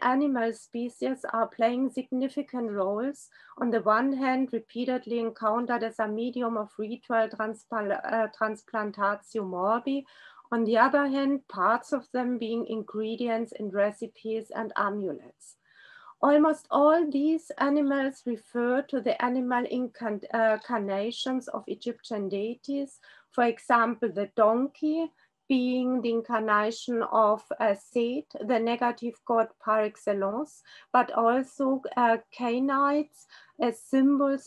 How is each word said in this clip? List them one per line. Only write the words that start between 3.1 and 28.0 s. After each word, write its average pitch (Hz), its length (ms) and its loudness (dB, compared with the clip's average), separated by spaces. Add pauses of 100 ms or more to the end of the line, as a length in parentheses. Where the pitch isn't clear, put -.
On 240 140 -2
the 226 100 2
one 233 320 2
hand, 262 400 0
repeatedly 240 680 -4
encountered 226 600 0
as 220 160 -4
a 220 80 0
medium 233 520 -4
of 214 180 -6
ritual 220 520 -2
transpal-, 214 760 -4
uh, 220 240 0 (100)
transplantatio 208 1040 -4
morbi. 226 640 -2 (480)
On 233 100 0
the 220 160 2
other 277 300 4
hand, 277 400 -2
parts 196 440 0
of 254 200 -4
them 247 260 -2
being 226 300 -4
ingredients 226 920 -4
in 214 120 -6
recipes 214 840 -4
and 220 220 -6
amulets. 196 800 -6 (680)
Almost 302 480 4
all 302 400 4
these 302 480 0
animals 277 680 0
refer 240 580 -2
to 277 180 -4
the 220 200 -2
animal 247 440 0
incarn-, 233 680 -6
uh, 220 280 2
incarnations 226 880 -4
of 214 180 -8
Egyptian 214 600 -6
deities. 247 720 -6 (320)
For 247 100 2
example, 233 680 2
the 196 240 -4
donkey 294 720 2 (380)
being 254 520 0
the 226 120 0
incarnation 226 920 0
of, 214 400 2 (160)
uh, 208 160 2
Set, 240 560 -4 (100)